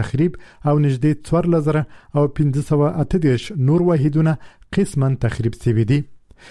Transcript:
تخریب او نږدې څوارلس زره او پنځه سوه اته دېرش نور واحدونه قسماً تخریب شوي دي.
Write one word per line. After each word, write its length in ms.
تخریب 300
او 180
نږدې 280
څوارلس 420
زره 160
او 140
پنځه 400
سوه 180
اته 240
دېرش 260
نور 180
واحدونه 480
قسماً 400
تخریب 380
شوي 280
دي. 120